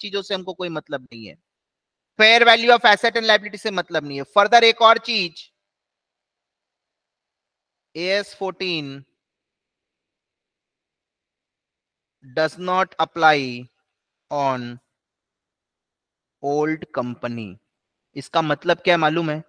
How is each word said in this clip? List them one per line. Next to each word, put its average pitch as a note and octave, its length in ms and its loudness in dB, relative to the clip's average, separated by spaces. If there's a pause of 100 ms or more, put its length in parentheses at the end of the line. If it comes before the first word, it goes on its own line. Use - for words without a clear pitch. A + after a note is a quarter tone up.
चीजों G3+ 200 -8
से G3+ 120 -10
हमको F#3 200 -8
कोई F3 160 -8
मतलब D3 420 -8
नहीं A2+ 140 -16
है। F2 100 -18 (840)
Fair A3+ 260 6
value A#3 260 6
of A#3 140 4
asset A3+ 320 2
and A3+ 100 -2
liability G#3 340 0
से A3 100 -6
मतलब E3+ 340 -6
नहीं C#3 120 -10
है। C#3 60 -8 (120)
Further G#3 280 6
एक A3+ 180 2
और A3+ 160 6 (100)
चीज, G3 420 -8 (2500)
ए E3+ 120 -8 (100)
S G3+ 220 -8
fourteen E3 640 -8 (3250)
does D3 360 -4 (100)
not F#3 300 -2
apply C#3+ 680 0 (680)
on C3 380 -4 (1700)
old D3+ 420 -4 (120)
company। A#2+ 520 -8 (680)
इसका D3+ 260 -4
मतलब D#3+ 420 -2
क्या F3 140 2
मालूम D#3+ 320 0
है? D#3 200 -8